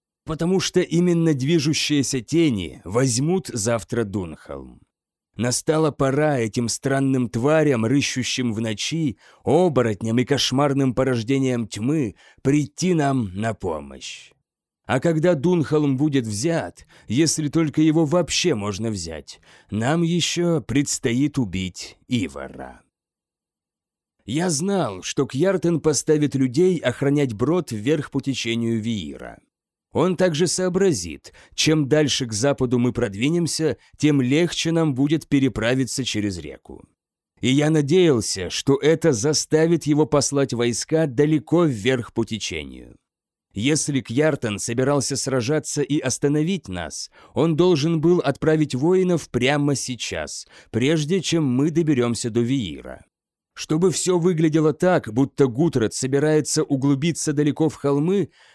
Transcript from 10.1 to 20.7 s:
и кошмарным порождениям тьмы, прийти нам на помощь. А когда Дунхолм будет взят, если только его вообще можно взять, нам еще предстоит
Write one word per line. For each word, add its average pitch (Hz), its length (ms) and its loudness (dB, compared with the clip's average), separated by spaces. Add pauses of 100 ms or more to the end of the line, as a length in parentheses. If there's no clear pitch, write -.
и 127 60 2
кошмарным 131 680 0
порождениям 127 760 0
тьмы, 123 480 -2 (260)
прийти 147 520 0
нам 135 400 0
на 110 180 -4
помощь. 73 800 -10 (560)
А 123 140 0
когда 170 340 2
Дунхолм 151 640 2
будет 135 300 0
взят, 113 600 -4 (220)
если 147 400 0
только 156 340 0
его 160 240 4
вообще 160 480 0
можно 104 360 -4
взять, 80 500 -10 (300)
нам 131 320 0
еще 170 580 0
предстоит 135 800 -2